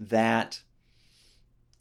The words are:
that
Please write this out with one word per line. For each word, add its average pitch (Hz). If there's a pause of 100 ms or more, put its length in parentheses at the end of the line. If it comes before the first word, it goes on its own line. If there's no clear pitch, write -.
that 113 (1200)